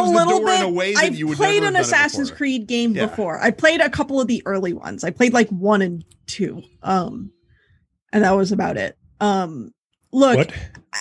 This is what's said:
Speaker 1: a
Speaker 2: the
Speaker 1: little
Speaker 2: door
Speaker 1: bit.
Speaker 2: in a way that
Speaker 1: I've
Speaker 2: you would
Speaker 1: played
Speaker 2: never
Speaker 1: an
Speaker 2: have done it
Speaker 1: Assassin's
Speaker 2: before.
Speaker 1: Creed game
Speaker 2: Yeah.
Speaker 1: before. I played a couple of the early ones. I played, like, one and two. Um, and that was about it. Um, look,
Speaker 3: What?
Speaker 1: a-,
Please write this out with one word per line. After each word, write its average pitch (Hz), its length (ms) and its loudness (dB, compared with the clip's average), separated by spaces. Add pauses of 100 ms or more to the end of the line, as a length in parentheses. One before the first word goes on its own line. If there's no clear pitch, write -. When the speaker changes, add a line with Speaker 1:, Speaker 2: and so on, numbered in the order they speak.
Speaker 1:
a 349 40 2
Speaker 2:
the 339 60 4
Speaker 1:
little 359 220 4
Speaker 2:
door 427 80 0
Speaker 1:
bit. 370 100 4
Speaker 2:
in 370 60 2
a - 40 -2
way 180 260 -2
that 302 100 4
Speaker 1:
I've - 100 0
Speaker 2:
you 311 140 -4
would 302 80 -2
Speaker 1:
played 415 260 2
Speaker 2:
never 403 60 0
Speaker 1:
an 381 80 -2
Speaker 2:
have 359 80 2
done 349 100 -2
it - 20 4
Speaker 1:
Assassin's 285 340 0
Speaker 2:
before. - 80 -18
Speaker 1:
Creed 262 280 -4
game 233 300 0
Speaker 2:
Yeah. 214 100 0
Speaker 1:
before. 190 340 -4
I 226 120 2
played 320 280 2
a 311 80 4
couple 277 320 -2
of 240 60 0
the 233 200 -2
early 190 260 -2
ones. - 320 -10
I 175 60 -4
played, 247 220 2
like, 240 180 4
one 196 300 0
and 175 240 -4 (220)
two. - 340 -6 (220)
Um, 185 480 -4 (840)
and 208 120 2
that 190 80 4
was 196 180 2
about 185 280 -2
it. - 200 -6 (220)
Um, 180 520 -2 (380)
look, 262 280 6
Speaker 3:
What? 156 140 2
Speaker 1:
a-, - 480 -14